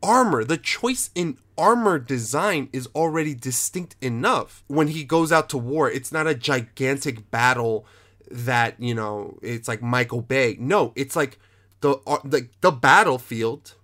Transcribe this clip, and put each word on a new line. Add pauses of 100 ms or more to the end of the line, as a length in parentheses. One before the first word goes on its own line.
armor,
the
choice
in (200)
armor
design
is
already
distinct
enough.
When
he
goes
out
to
war,
it's
not
a
gigantic
battle (440)
that,
you
know,
it's
like
Michael
Bay.
No,
it's
like (420)
the,
uh,
the, (120)
the
battlefield